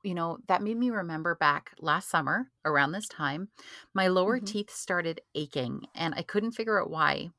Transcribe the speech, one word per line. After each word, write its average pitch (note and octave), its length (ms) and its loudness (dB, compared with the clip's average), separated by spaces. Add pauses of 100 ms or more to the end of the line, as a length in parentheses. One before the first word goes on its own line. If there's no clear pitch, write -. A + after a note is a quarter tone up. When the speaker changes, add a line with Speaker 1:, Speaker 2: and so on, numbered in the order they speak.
Speaker 1:
you F3+ 120 -4
know, E3+ 320 -2
that F#3+ 160 4
made A3 140 -2
me B3 140 2
remember E3+ 440 -2
back D3 440 2
last D#3+ 300 0
summer E3 420 0 (140)
around D3 280 4
this G#3 160 -6
time, D3+ 400 -4 (440)
my F#3+ 140 4
lower F#3 300 4
Speaker 2:
Mm-hmm. A3 80 -6
Speaker 1:
teeth G#3 260 -4
started E3 500 -2 (140)
aching, C#3+ 480 -4 (120)
and E3 200 -2
I - 80 -4
couldn't A3 300 -2
figure A3 280 0
out - 80 -4
why D#3+ 500 0